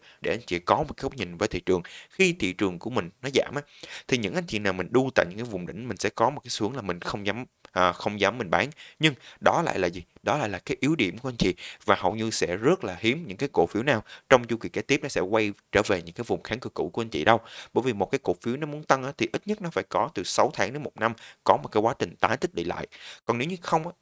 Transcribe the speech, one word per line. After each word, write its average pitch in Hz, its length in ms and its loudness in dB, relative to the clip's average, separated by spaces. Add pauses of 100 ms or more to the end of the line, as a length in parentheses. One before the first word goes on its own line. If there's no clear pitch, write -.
(220)
để - 100 -2
anh 107 140 -2
chị 87 140 -2
có - 160 4
một 147 220 -2
cái - 60 -14
góc 135 120 -4
nhìn 87 220 -6
với 101 100 2
thị 92 120 -2
trường. 92 220 2 (280)
Khi 180 300 2
thị 92 140 0
trường 90 260 0
của - 100 -6
mình 107 200 -2 (120)
nó 131 120 -4
giảm - 220 2
á, 143 60 -4 (460)
thì 131 100 2
những 107 180 -2
anh 175 120 -2
chị 110 120 -2
nào 98 140 2
mình 90 180 -4
đu 131 240 4
tại 87 140 4
những 95 80 -12
cái 117 80 -6
vùng 92 220 -6
đỉnh, 113 200 -10
mình 104 100 -6
sẽ 101 120 0
có 117 200 2
một 143 140 -8
cái 120 60 -14
xu 110 180 -2
hướng 127 80 -4
là 127 60 -8
mình 90 180 -4
không 101 280 -6
dám, 107 180 -2 (260)
à, 90 200 4
không 104 280 -2
dám 98 180 2
mình 104 120 -4
bán. 90 200 4 (300)
Nhưng 151 140 2 (260)
đó 139 220 4
lại 147 180 0
là 92 80 2
gì? 87 160 -6 (200)
Đó 117 140 0
lại 120 120 -2
là 95 100 -6
cái - 200 -6
yếu 151 160 2
điểm 101 220 0
của 131 120 -8
anh 120 80 -10
chị. 92 160 2 (320)
Và 101 100 4
hầu 98 200 0
như 110 160 -2
sẽ 87 260 0
rất 139 260 2
là 92 160 -6
hiếm 135 280 0
những 95 100 -10
cái 143 160 -4
cổ 87 120 6
phiếu 101 180 -2
nào 127 200 2 (260)
trong 120 180 6
chu 117 100 -2
kỳ 92 120 -6
kế 104 120 -6
tiếp 143 220 2
nó 143 60 -6
sẽ 87 120 -2
quay 104 300 2 (200)
trở 101 160 6
về 92 140 2
những - 140 -14
cái 120 120 -8
vùng 90 160 -2
kháng 113 160 -4
cự 113 100 -8
cũ - 200 -4
của - 120 -4
anh 113 80 -4
chị 76 160 -2
đâu. 110 140 8 (340)
Bởi 113 100 2
vì 127 100 2
một 98 180 -2
cái 135 120 0
cổ 90 180 2
phiếu 120 160 -4
nó 151 100 -6
muốn 151 160 -8
tăng 135 200 2
á, 135 140 -6
thì 113 160 0
ít - 140 -4
nhất 208 140 -4
nó 170 80 -6
phải 95 200 -2
có 120 240 2
từ 95 100 -4
sáu 117 300 2
tháng 104 200 0
đến 147 100 -8
một - 120 -8
năm 113 180 0 (300)
có 98 200 6
một 139 80 -6
cái 107 100 4
quá 117 180 4
trình 90 160 -2
tái - 220 -4
tích 175 160 -4
lũy 85 120 -4
lại. - 220 -6 (380)
Còn 117 120 0
nếu 127 100 -2
như 185 140 -6
không 165 260 -2
á, 175 140 -14